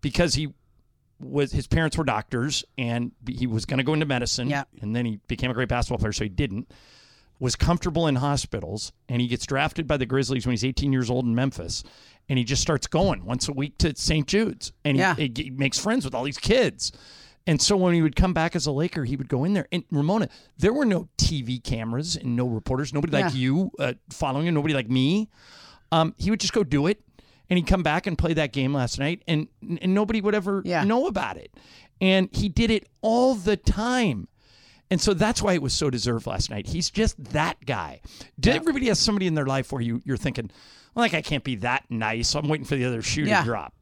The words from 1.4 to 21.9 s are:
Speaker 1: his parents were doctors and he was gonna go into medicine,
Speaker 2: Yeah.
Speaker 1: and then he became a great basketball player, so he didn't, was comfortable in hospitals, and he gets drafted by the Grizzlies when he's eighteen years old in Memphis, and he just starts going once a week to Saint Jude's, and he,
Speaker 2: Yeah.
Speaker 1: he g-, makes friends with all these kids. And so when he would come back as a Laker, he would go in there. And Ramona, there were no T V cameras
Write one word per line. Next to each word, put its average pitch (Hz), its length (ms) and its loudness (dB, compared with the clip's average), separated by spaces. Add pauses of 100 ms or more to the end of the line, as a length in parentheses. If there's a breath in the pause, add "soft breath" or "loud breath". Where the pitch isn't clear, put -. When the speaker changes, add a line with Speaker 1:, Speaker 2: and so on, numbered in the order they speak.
Speaker 1:
his 135 140 -2
parents 160 300 2
were 160 80 0
doctors 123 600 -2 (120)
and 120 360 -2 (140)
he 120 200 -4
was 110 180 -2
gonna 135 180 -2
go 147 120 2
into 156 120 2
medicine, 123 440 -2
Speaker 2:
Yeah. 139 140 -2 (160)
Speaker 1:
and 110 140 -4
then 120 120 0
he 107 200 -4
became 127 240 -2
a 120 40 -2
great 120 140 0
basketball 120 300 0
player, 107 140 0
so - 120 -2
he 107 40 -2
didn't, 101 420 -2 (720 soft breath)
was 123 160 -2
comfortable 170 520 2
in 139 80 2
hospitals, 123 760 -4 (160)
and 123 120 0
he 123 80 0
gets 120 180 -4
drafted 151 400 -2
by 147 100 0
the 127 100 -2
Grizzlies 127 380 -2
when 123 80 0
he's 113 120 -2
eighteen 135 280 0
years 127 160 0
old 123 160 0
in 117 100 0
Memphis, 127 480 -4 (460 loud breath)
and 135 100 0
he 123 60 2
just 127 160 -2
starts - 280 0
going 160 360 0
once 123 240 -4
a 147 40 -6
week 139 260 -6
to 160 180 2
Saint 156 300 0
Jude's, - 460 0 (120)
and 139 120 2
he, 151 40 4
Speaker 2:
Yeah. 185 140 2
Speaker 1:
he 147 140 -2
g-, 135 220 -8
makes 135 280 -2
friends 226 260 0
with 135 100 -6
all 123 100 -2
these 143 140 -6
kids. - 540 2 (540 loud breath)
And 151 160 2
so 202 160 4
when 180 160 4
he 170 80 4
would 156 140 2
come 185 180 4
back 165 200 0
as 160 120 -2
a 147 60 -2
Laker, 156 320 -2
he 131 120 -4
would 135 120 -8
go 131 160 0
in 196 100 0
there. 190 180 -2
And 175 180 -2
Ramona, 170 380 0 (300 loud breath)
there 185 140 4
were 285 120 0
no 185 320 0
T 151 260 2
V 120 180 -4
cameras 120 560 -2